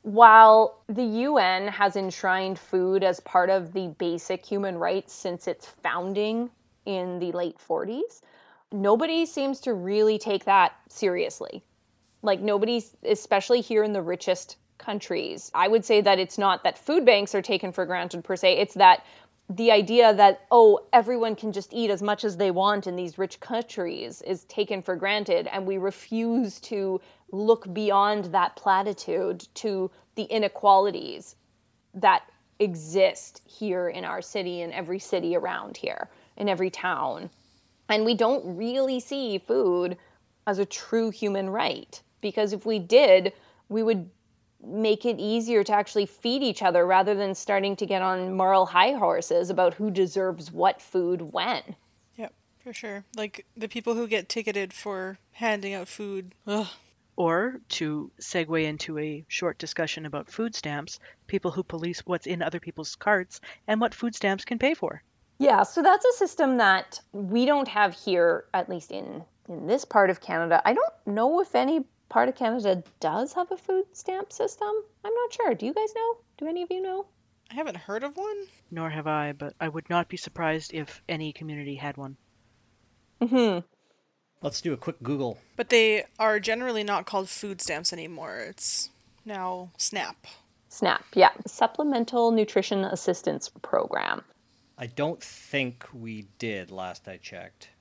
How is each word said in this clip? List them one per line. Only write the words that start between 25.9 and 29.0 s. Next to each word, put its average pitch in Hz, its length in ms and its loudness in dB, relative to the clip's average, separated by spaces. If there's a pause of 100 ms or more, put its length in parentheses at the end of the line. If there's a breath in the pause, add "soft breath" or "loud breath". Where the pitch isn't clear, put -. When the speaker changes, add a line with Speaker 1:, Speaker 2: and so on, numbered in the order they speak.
Speaker 1:
to 196 400 -4 (300 soft breath)
look 214 420 0
beyond 202 520 2
that 175 300 0
platitude 190 1000 -2